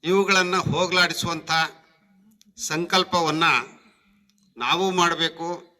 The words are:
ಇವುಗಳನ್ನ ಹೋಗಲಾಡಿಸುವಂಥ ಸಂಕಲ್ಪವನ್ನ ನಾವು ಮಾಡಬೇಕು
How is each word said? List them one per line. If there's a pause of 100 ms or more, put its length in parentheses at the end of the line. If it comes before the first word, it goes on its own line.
ಇವುಗಳನ್ನ
ಹೋಗಲಾಡಿಸುವಂಥ (1080)
ಸಂಕಲ್ಪವನ್ನ (1120)
ನಾವು
ಮಾಡಬೇಕು